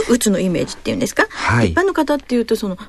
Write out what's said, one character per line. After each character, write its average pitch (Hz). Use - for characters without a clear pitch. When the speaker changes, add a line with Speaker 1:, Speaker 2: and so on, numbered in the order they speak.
Speaker 1:
う 240
つ 220
の 190
イ 185
メ 170
ー -
ジ -
っ -
て -
い -
う -
ん -
で -
す -
か？ 427
Speaker 2:
は -
い。 -
Speaker 1:
一 80
般 254
の 381
方 302
っ -
て -
い 240
う 226
と、 226
そ 214
の、 185